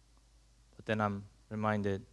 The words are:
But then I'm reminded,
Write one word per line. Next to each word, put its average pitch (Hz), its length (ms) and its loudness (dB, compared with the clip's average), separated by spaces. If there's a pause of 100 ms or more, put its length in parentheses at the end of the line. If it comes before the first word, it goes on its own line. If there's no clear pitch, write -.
(760)
But - 120 -16
then 110 120 2
I'm 101 240 -2 (260)
reminded, 107 520 2 (120)